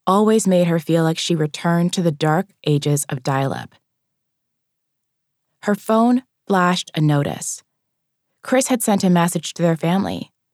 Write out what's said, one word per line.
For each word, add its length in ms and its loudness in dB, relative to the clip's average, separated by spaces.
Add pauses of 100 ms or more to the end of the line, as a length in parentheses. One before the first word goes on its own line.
always 400 2
made 220 4
her 100 0
feel 240 0
like 160 0
she 160 -2
returned 580 0
to 80 -4
the 120 0
dark 340 0 (160)
ages 460 0
of 160 -10
dial-up. 500 -4 (1900)
Her 120 0
phone 480 2 (240)
flashed 480 0
a 60 -4
notice. 640 -2 (760)
Chris 260 0
had 160 -2
sent 180 2
a 80 2
message 440 0
to 100 -4
their 120 0
family. 540 -4 (240)